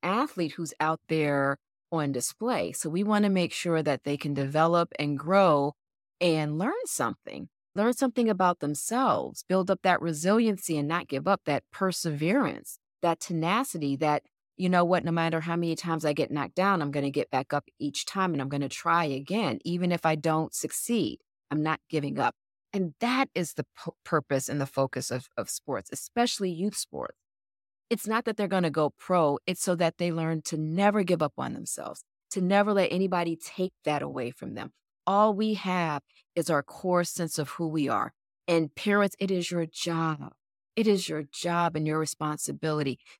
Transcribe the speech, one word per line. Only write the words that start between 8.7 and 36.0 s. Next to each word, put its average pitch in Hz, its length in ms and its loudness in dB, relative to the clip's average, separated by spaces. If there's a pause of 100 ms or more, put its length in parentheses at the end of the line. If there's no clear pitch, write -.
build 185 240 2
up 185 120 2
that 180 180 4
resiliency 180 760 0
and 143 100 0
not 170 200 -2
give 143 200 -2
up, 196 180 2
that 143 260 0
perseverance, 170 1080 -2 (240)
that 170 180 2
tenacity, 165 760 -2
that, 151 280 0 (340)
"You 180 120 0
know 180 160 6
what, 175 200 2
no 165 60 0
matter 165 300 0
how 170 140 -2
many 170 200 0
times 160 300 -2
I 147 80 2
get 147 180 0
knocked 143 240 -4
down, 190 260 2
I'm 143 100 -2
gonna 143 180 -2
get 143 220 -2
back 131 220 -2
up 147 120 -2 (140)
each - 260 -6
time 185 280 -2
and 139 80 -2
I'm 135 80 -4
gonna 139 200 -4
try 170 360 0
again. 143 580 -2
Even 175 280 0
if 170 140 -2
I 160 100 4
don't 160 380 0
succeed, - 640 -2 (300)
I'm 151 140 0
not 156 160 -2 (100)
giving 143 300 -2
up." 120 160 0 (360)
And 190 280 -2
that 254 340 0
is 175 200 -2
the 143 120 -4 (100)
pu-, - 280 -12
purpose 139 440 0
and 143 140 -2
the 135 60 -2
focus 131 420 -2
of, 131 260 -6
of 110 140 -6
sports, - 420 -6
especially 208 600 -2
youth 190 240 -2
sports. - 420 -8 (720)
It's - 160 -2
not 220 200 -2
that 220 120 -2
they're 202 100 0
gonna 175 220 2
go 147 220 2
pro. 160 560 2
It's 180 160 -4
so 185 120 0
that 165 220 0
they 175 140 0
learn 160 320 -2
to - 140 -6
never 196 440 2
give 170 220 2
up 147 160 0
on 131 140 -6
themselves, - 500 -10 (280)
to 190 100 -2
never 202 320 4
let 190 180 4
anybody 175 440 0
take - 380 -6 (120)
that 147 180 0
away 135 260 -6
from - 240 -12
them. - 180 -10 (360)
All 208 260 4
we 214 220 0
have 180 480 -2 (320)